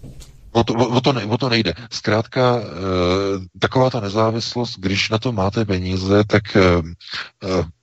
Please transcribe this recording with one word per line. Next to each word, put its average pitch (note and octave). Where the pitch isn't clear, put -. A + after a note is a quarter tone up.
o A#2
to, B2+
o, A#2+
o A#2+
to C#3+
ne-, A#2
o A2
to C3+
nejde. A2
Zkrátka, B2
eh, A#2+
taková B2+
ta B2
nezávislost, A2
když F#2+
na A2+
to B2+
máte G2+
peníze, F#2
tak, G#2
eh, G#2
eh, F#2